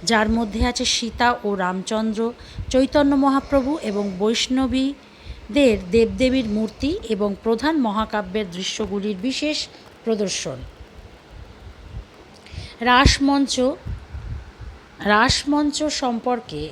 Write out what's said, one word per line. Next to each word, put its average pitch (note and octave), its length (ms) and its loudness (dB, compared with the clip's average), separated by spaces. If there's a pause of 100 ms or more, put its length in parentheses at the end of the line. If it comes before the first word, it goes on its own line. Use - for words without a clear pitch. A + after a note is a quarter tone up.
যার A3 260 4
মধ্যে A3+ 360 0
আছে B3 200 -2
সীতা A#3+ 440 0 (140)
ও G3+ 120 0
রামচন্দ্র, G3 640 -2 (500)
চৈতন্য C#4 460 4
মহাপ্রভু C4+ 600 2
এবং G3+ 420 -2
বৈষ্ণবীদের B3+ 1600 0 (160)
দেবদেবীর A3+ 580 2
মূর্তি A3 420 -2 (180)
এবং G3+ 340 -2
প্রধান A#3 360 0
মহাকাব্যের G#3+ 720 -2
দৃশ্যগুলির G3 680 -4
বিশেষ C4+ 400 -2 (460)
প্রদর্শন। G3 540 -2 (2250)
রাসমঞ্চ, C4+ 720 4 (1400)
রাসমঞ্চ C#4 840 2
সম্পর্কে A#3+ 760 -2 (100)